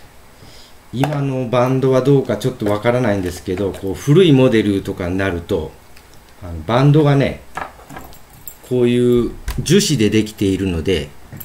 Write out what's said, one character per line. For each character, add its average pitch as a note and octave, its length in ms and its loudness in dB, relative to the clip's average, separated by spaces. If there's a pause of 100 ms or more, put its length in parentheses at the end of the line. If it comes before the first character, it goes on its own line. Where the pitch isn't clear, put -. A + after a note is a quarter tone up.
(920)
今 C#3+ 280 -4
の C3 280 -4
バ B2 180 2
ン C3 140 0
ド C3 100 2
は C3 100 4
ど C#3 180 4
う B2+ 60 -2
か G#2+ 120 -2
ち C3 100 -4
ょ B2+ 40 0
っ - 40 -12
と A2 100 -6
わ G#2 140 0
か A#2+ 140 0
ら B2 80 0
な A2 120 0
い G2 40 0
ん F#2+ 40 -4
で F2+ 80 -4
す F2 140 -12
け F#2 120 -4
ど、 F#2 180 -4
こ G2 180 -8
う - 20 -6
古 C#3+ 300 4
い E3+ 80 6
モ C3 180 6
デ A2 140 2
ル G2 200 0
と G2 100 -6
か F2+ 160 -6
に F#2 80 -4
な F#2+ 120 -2
る F2 120 -4
と、 E2+ 300 -4 (720)
あ F2 60 -16
の、 E2+ 140 -12
バ A2+ 220 0
ン C#3+ 100 6
ド D#3 100 4
が C#3+ 120 2
ね、 B2+ 260 -2 (1300)
こ B2 120 0
う A#2+ 60 4
い A#2+ 400 2
う - 40 -6 (280)
樹 F3+ 200 2
脂 E3+ 180 0
で G#2+ 120 2
で A2 140 2
き G#2+ 100 -8
て - 120 -2
い F#2+ 120 2
る F#2+ 100 -2
の E2+ 140 -2
で、 D#2 280 -2 (360)